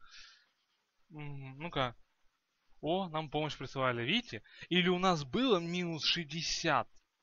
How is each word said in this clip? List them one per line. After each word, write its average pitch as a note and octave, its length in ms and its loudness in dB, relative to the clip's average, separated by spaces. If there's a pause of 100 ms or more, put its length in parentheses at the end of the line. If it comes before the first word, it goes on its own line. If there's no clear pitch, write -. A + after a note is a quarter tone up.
(1080)
М, C#3 480 -10
ну-ка. C#3 380 -2 (840)
О, F3 300 0
нам D#3 220 -4
помощь D3+ 260 -2
присылали, B2+ 460 0
видите? E3 400 -2 (260)
Или F3 200 4
у F3+ 100 4
нас F3 240 4
было G#3+ 340 2
минус E3+ 460 -2
шестьдесят D#3 840 0 (360)